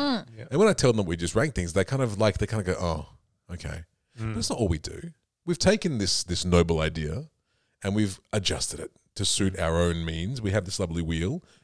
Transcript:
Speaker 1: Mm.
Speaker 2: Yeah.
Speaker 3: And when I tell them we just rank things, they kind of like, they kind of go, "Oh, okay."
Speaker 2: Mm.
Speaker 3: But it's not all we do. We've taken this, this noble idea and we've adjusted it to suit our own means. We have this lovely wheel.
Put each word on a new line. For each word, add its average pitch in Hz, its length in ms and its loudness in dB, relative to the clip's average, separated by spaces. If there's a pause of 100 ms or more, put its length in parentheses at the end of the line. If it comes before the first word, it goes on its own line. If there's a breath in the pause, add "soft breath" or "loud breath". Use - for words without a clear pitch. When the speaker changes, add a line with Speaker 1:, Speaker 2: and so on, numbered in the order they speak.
(220)
Speaker 1:
Mm. - 40 -20 (120)
Speaker 2:
Yeah. 107 120 -14
Speaker 3:
And 135 80 2
when 220 100 8
I 196 40 6
tell - 200 4
them 110 120 0
we 87 120 -2
just 85 180 -2
rank 131 200 2
things, 85 200 -2
they 95 100 4
kind 135 160 -2
of 110 180 -2
like, 107 200 4
they 104 80 0
kind 104 200 -2
of - 0 -
go, 90 140 0
"Oh, 80 280 -2 (440)
okay." 85 320 -10 (340)
Speaker 2:
Mm. 110 140 -4
Speaker 3:
But 107 60 -4
it's - 100 -2
not 254 100 -4
all 233 100 4
we 85 100 0
do. - 320 -12 (340)
We've 170 140 0
taken 190 400 2
this, 98 240 0
this - 240 -4
noble 85 340 4
idea 80 480 -4 (540)
and 101 120 0
we've 104 260 0 (120)
adjusted - 480 -2
it - 120 -12 (240)
to 101 100 -2
suit 95 320 0
our 82 200 2
own 85 280 2
means. 87 340 -4
We 101 120 -2
have 101 120 0
this 92 160 -6
lovely 85 220 -2
wheel. 82 400 -2 (220 soft breath)